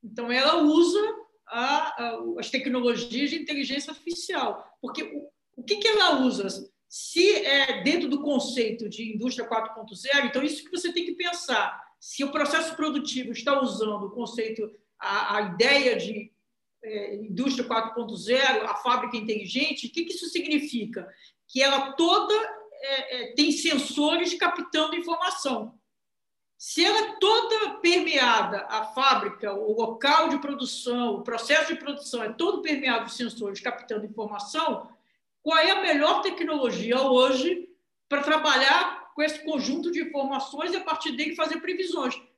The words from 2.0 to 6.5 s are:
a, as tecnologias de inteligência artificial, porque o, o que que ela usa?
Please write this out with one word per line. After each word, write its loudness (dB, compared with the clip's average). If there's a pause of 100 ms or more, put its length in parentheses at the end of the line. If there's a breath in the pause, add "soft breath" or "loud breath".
a, -4 (200)
as -8
tecnologias 0
de -4
inteligência -4
artificial, -6 (160)
porque -8
o, -10 (280)
o -14
que 0
que 2
ela 4
usa? -2 (200)